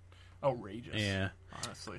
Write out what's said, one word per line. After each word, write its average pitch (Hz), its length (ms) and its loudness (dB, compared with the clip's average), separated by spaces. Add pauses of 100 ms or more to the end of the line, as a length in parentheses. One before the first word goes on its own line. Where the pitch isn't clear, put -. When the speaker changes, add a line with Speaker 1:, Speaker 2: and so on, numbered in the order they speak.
(420)
Speaker 1:
outrageous. 120 580 0
Speaker 2:
Yeah. 98 280 4 (360)
Speaker 1:
Honestly. - 340 -6